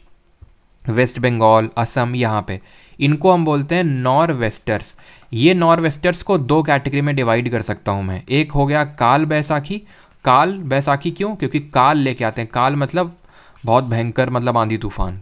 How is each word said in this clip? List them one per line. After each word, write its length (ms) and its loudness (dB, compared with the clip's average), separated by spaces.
वेस्ट 300 0
बंगाल, 580 4
असम, 380 -2
यहाँ 340 -2
पे 120 -8
इनको 320 2
हम 120 4
बोलते 300 0
हैं 100 0
नॉर्वेस्टर्स। 1120 -2
ये 220 4
नॉर्वेस्टर्स 680 0
को 160 2
दो 240 0
कैटेगरी 380 0
में 160 0
डिवाइड 340 0
कर 120 -2
सकता 300 -4
हूँ 120 -4
मैं। 260 -6
एक 220 0
हो 140 2
गया 180 0
काल 400 2
बैसाखी। 580 -2
काल 280 4
बैसाखी 580 -2
क्यों? 260 -6
क्योंकि 240 -4
काल 380 2
लेके 260 -2
आते 180 -4
हैं। 120 -10
काल 220 0
मतलब 400 -4
बहुत 200 2
भयंकर, 460 -2
मतलब 280 0
आंधी 180 0
तूफान, 460 -6